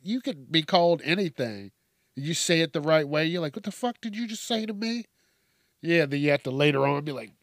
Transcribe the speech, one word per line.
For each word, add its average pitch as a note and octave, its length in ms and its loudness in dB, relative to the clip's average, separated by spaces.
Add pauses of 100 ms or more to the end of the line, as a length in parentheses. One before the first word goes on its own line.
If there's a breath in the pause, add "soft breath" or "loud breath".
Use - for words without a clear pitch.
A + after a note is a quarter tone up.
You A3 180 -4
could D3 300 -8
be D#3+ 120 2
called E3+ 420 4
anything. C3 640 -2 (460)
You D3+ 180 -4
say E3 260 2
it E3 120 0
the E3 80 -2
right D#3 260 4
way. D3+ 200 0
You're E3+ 160 -4
like, D3 140 -4
"What G#3+ 80 -12
the G#3 80 -8
fuck - 280 -6
did G#3 160 -8
you A#3 100 -6
just G#3+ 180 -10
say A3 220 -2
to A3 80 -6
me?" A3+ 300 -6 (800)
Yeah, E3 220 4
then C#3+ 160 0
you D3 100 4
have C#3+ 120 2
to C3+ 80 -4
later C#3 360 4
on C#3+ 180 0
be D3+ 80 -8
like, A2+ 180 -12 (120)